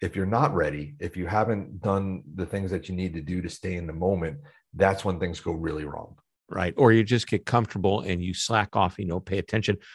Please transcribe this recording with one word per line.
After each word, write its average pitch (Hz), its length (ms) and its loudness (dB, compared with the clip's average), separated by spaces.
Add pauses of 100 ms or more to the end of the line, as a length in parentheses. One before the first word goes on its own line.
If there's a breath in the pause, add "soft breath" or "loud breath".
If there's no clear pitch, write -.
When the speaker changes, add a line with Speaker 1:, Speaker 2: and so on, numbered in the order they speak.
Speaker 1:
if 95 140 -2
you're 95 100 0
not 117 300 4
ready, 73 440 -2
if 90 160 -8
you 90 120 -4
haven't 104 540 0
done 98 420 0 (120)
the 90 120 -4
things 98 240 -4
that 90 180 -6
you 92 60 -6
need 90 180 -2
to 82 80 -6
do 90 200 -4
to 85 80 -6
stay 92 260 -8
in 85 100 -6
the 80 80 -8
moment, 85 460 -2 (340 soft breath)
that's 98 320 2
when 90 140 0
things 87 200 -4
go 85 120 -6
really 78 340 -4
wrong. - 300 -12 (340)
Speaker 2:
Right. 92 260 -2
Or 127 160 8
you 113 140 8
just 113 220 0
get - 180 0
comfortable 104 560 2
and 90 200 -2
you 92 120 -4
slack 107 420 0
off, 95 240 2
you 101 60 -4
know, 87 160 -2
pay - 160 -4
attention. 101 400 0 (180 loud breath)